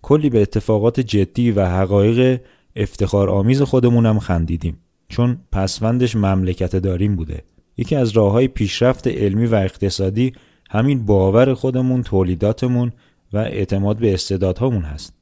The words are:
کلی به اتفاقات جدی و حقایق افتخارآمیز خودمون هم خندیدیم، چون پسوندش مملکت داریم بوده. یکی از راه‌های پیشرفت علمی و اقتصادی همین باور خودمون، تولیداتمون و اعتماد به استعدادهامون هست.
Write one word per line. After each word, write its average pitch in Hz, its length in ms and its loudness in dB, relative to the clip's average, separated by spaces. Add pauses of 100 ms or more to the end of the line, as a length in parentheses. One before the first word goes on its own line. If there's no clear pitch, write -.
کلی 147 280 2
به 113 120 4
اتفاقات 110 580 0
جدی 113 500 0
و 98 160 2
حقایق 104 760 2 (360)
افتخارآمیز 101 840 0
خودمون 120 440 2
هم 110 120 2
خندیدیم، 82 600 -4 (300)
چون 123 300 -2 (140)
پسوندش 113 640 -2
مملکت 95 600 -2
داریم 95 400 -2
بوده. 76 280 -8 (320)
یکی 120 200 -2
از 120 140 0
راه‌های 110 380 4
پیشرفت 123 600 -2
علمی 104 380 0
و 113 80 0
اقتصادی 98 760 -2 (380)
همین 123 360 0
باور 104 480 4
خودمون، 127 480 -2
تولیداتمون 110 920 0 (400)
و 101 60 -2
اعتماد 101 580 -2
به 110 180 2
استعدادهامون 98 680 -2
هست. 73 400 -12